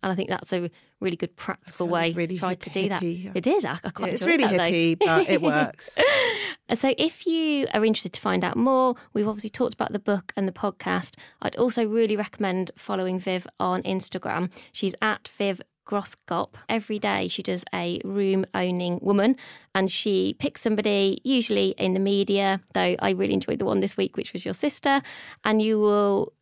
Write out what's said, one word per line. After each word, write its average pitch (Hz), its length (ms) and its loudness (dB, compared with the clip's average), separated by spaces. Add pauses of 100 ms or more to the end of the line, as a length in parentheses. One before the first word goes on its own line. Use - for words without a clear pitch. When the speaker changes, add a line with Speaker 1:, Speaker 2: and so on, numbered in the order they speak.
Speaker 1:
And 190 80 -2
I 185 40 0
think 190 140 -4
that's - 240 -6
a 175 160 -2 (300)
really 185 160 -2
good 170 200 -6
practical - 380 -10 (140)
Speaker 2:
Sounds 170 40 0
Speaker 1:
way 170 200 2
Speaker 2:
really 170 240 -2
Speaker 1:
to 175 40 -4
try 185 120 -2
Speaker 2:
hip-, 180 80 -6
Speaker 1:
to - 100 -14
do 190 200 -2
that. 185 120 -2
Speaker 2:
hippie. 180 320 -4
Speaker 1:
It 190 140 0
is. 330 180 2
I, 147 180 -4
I 180 60 -4
quite - 200 -4
Speaker 2:
Yeah, - 40 -2
it's 220 100 -2
Speaker 1:
enjoyed 311 180 4
Speaker 2:
really 208 160 4
Speaker 1:
that, 170 140 2
though. - 0 -
Speaker 2:
hippie, 165 280 4
but 165 300 4
it 170 120 4
Speaker 1:
<laughs> 156 120 2
Speaker 2:
works. - 420 -2 (760)
Speaker 1:
And 226 80 0
so 269 200 2
if - 280 -2
you 311 480 0
are 214 120 2
interested 214 280 0
to - 80 -12
find 185 220 0
out 175 140 -2
more, 254 380 2 (180)
we've 208 140 0
obviously 208 220 -6
talked - 240 -2
about - 200 -4
the 202 60 -2
book 202 360 -2
and 196 120 0
the 190 40 -2
podcast. 185 640 -4 (260)
I'd - 140 -4
also 233 320 2
really 214 300 2
recommend 190 580 -2
following 185 440 -2
Viv 180 280 -4 (120)
on 185 240 0
Instagram. 185 680 -4 (220)
She's 190 280 -2
at 214 260 -2 (100)
Viv 196 240 -2 (260)
Groskop. - 680 -4 (120)
Every 214 300 -2
day 196 300 -2
she 180 160 -6
does 180 200 -4 (100)
a 175 300 -4
room 190 420 2 (100)
owning 180 460 0
woman 202 340 4 (400)
and 190 160 2
she 190 480 0
picks - 220 -4
somebody, 202 600 2
usually 220 540 2
in 190 160 0
the 190 60 0
media, 196 640 2 (120)
though 180 260 2
I 196 120 0
really 196 220 0
enjoyed - 260 0
the 196 60 0
one 202 140 2
this 196 180 -2
week, 190 200 -2
which - 160 -6
was 180 120 -8
your 190 100 -6
sister, 277 480 0 (400)
and 214 180 2
you 214 180 2
will 208 640 2